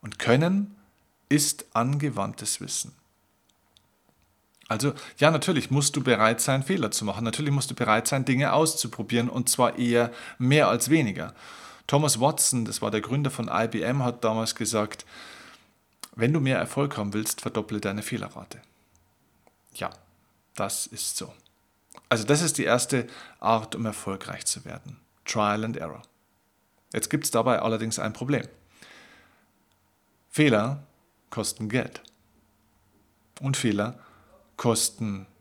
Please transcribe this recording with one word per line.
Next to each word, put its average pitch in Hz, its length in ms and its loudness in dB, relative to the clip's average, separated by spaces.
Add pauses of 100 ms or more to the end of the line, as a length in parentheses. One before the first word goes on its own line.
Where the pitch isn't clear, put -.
Und - 180 -12
Können 175 560 4 (540)
ist 143 440 2
angewandtes 117 880 -2
Wissen. - 320 -8 (1700)
Also, 117 260 0 (240)
ja, 147 140 6
natürlich 156 400 0
musst 143 240 2
du 139 80 0
bereit 113 380 4
sein, 135 200 2
Fehler 143 300 0
zu - 140 -4
machen. 101 180 -2
Natürlich 143 280 -2
musst 139 200 0
du 117 40 -8
bereit 113 320 4
sein, 135 160 0
Dinge 135 300 2
auszuprobieren, 120 760 0
und 123 200 -2
zwar - 300 2
eher 120 320 2 (260)
mehr 131 300 6
als 117 220 2
weniger. 117 440 2 (540)
Thomas 143 320 4
Watson, 127 460 2
das 110 180 -6
war 107 80 0
der 107 100 0
Gründer 139 300 -2
von 113 200 -6
I 110 160 2
B 113 140 -4
M, 127 220 0
hat 120 200 -2
damals 113 300 0
gesagt, 107 540 -2 (1080)
"Wenn 120 180 2
du 160 60 2
mehr 131 200 2
Erfolg - 380 -2
haben 101 160 -4
willst, 107 280 -4
verdopple 107 400 -4
deine 104 220 -4
Fehlerrate." - 580 -10 (1120)
Ja, - 160 -6 (640)
das - 320 -4
ist - 320 -8
so. - 160 -12 (760)
Also 110 160 0
das 147 160 4
ist 165 180 -2
die 117 40 0
erste 120 440 2 (320)
Art, 110 340 0
um 113 140 -4
erfolgreich 98 580 -8
zu - 200 -4
werden. - 340 -14 (260)
Trial 107 400 0
and 113 120 -6
Error. - 260 -10 (920)
Jetzt - 160 -4
gibt's 147 220 -2
dabei 117 280 2
allerdings 113 380 -2
ein 107 160 -4
Problem. 127 340 -2 (1800)
Fehler 139 540 4 (500)
kosten 107 340 -4
Geld. - 360 -4 (1400)
Und 135 160 0
Fehler 110 400 0 (580)
kosten 107 680 0 (160)